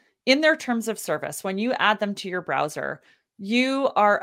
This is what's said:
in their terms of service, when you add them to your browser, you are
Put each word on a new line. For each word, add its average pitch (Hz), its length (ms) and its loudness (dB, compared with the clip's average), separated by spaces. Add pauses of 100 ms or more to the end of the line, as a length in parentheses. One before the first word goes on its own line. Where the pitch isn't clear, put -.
(260)
in 269 140 4
their 311 160 4
terms 226 320 -4
of 214 100 -4
service, 151 460 -6
when 190 140 -4
you 233 160 0
add 208 260 2
them 202 160 -2
to 196 120 -10
your 180 120 -4
browser, 143 600 -4 (380)
you 254 560 2
are 208 280 4